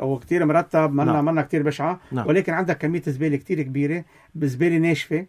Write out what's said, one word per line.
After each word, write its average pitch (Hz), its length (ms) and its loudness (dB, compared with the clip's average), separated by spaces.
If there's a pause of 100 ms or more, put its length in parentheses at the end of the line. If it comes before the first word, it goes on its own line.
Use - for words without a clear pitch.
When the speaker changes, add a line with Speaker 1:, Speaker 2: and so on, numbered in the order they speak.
Speaker 1:
وكتير 135 440 0
مرتب، 156 480 2
منا، 143 120 2
Speaker 2:
نعم. 151 200 2
Speaker 1:
منا 160 180 2
كتير 147 200 -2
بشعة، 151 380 -2 (120)
Speaker 2:
نعم. 120 140 -4
Speaker 1:
ولكن 170 260 2
عندك 170 260 -2
كمية 160 240 -2
زبالة 147 340 -2
كتير 160 260 -4
كبيرة، 143 420 -2 (300)
بزبالة 156 440 0
ناشفة، 165 500 0